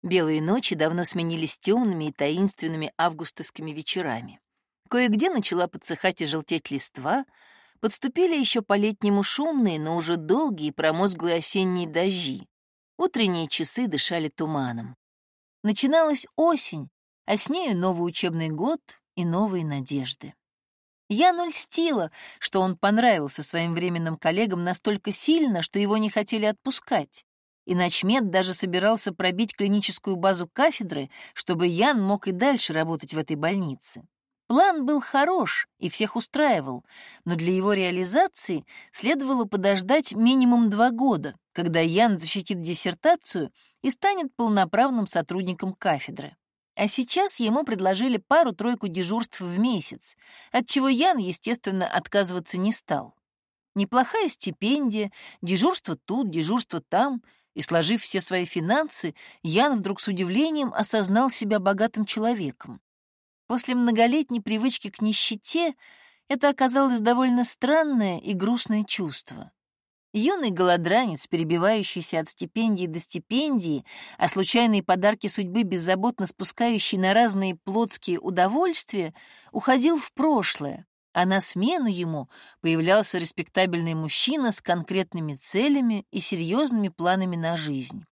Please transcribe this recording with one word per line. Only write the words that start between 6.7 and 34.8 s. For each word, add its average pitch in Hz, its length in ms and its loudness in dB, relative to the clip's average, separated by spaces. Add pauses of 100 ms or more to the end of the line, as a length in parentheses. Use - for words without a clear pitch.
подступили 311 600 0
ещё 233 220 2
по-летнему 202 640 2
шумные, 254 560 0
но 156 160 -2
уже 170 200 0
долгие 170 540 0
промозглые 165 680 0
осенние 180 500 0
дожди. 165 600 -2 (520)
Утренние 196 480 0
часы 240 400 -2
дышали 160 420 -2
туманом. 127 680 -4 (680)
Начиналась 277 720 2
осень, 269 560 0 (340)
а - 100 0
с - 140 0
нею 302 260 -2
новый 175 320 0
учебный 160 420 -2
год 202 300 -2 (360)
и 175 100 -2
новые 180 400 0
надежды. 139 720 -6 (760)
Яну 349 320 4
льстило, 294 640 -2 (300)
что - 220 -2
он 185 160 0
понравился 202 680 2
своим 170 300 -2
временным 165 420 -2
коллегам 175 480 0
настолько 196 480 -2
сильно, 285 500 2
что - 160 -4
его 208 200 2
не 214 120 0
хотели 214 360 -2
отпускать. - 800 -2 (400)
И 180 100 -2
начмед 190 540 2
даже 185 240 0
собирался 190 580 0
пробить 180 420 -2
клиническую 202 600 -2
базу 175 320 2
кафедры, 180 640 -2 (240)
чтобы 175 340 0
Ян 214 340 2
мог 196 280 0
и - 20 -2
дальше 233 400 0
работать 160 420 -2
в 156 40 -4
этой 156 180 -4
больнице. 160 720 -4 (400)
План 311 380 4